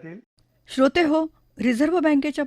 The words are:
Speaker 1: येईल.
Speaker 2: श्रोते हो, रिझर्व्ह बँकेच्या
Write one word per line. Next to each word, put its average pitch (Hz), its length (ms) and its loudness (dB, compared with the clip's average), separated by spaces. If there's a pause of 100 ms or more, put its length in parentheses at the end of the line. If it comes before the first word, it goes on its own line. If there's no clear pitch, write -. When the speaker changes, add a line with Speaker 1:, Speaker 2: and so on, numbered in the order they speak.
Speaker 1:
येईल. 170 160 -18 (480)
Speaker 2:
श्रोते 269 340 0
हो, 311 220 0 (340)
रिझर्व्ह 262 420 0
बँकेच्या 294 460 0